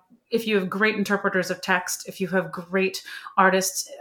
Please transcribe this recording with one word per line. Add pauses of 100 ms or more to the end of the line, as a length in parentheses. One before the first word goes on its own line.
(320)
if
you
have
great
interpreters
of
text,
if
you
have
great (340)
artists,